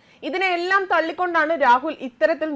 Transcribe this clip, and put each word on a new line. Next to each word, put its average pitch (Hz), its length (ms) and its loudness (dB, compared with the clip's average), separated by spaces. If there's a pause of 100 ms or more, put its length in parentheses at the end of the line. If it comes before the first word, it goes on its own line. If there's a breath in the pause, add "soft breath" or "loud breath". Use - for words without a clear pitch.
(220 soft breath)
ഇതിനെയെല്ലാം 370 680 0
തള്ളിക്കൊണ്ടാണ് 320 720 0
രാഹുൽ 262 380 2
ഇത്തരത്തിൽ 311 560 -2